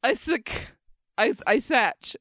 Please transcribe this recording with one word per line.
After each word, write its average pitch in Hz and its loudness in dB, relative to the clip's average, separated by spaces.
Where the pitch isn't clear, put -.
Isaac. - -2
Is-, 214 2
Isaac. 233 0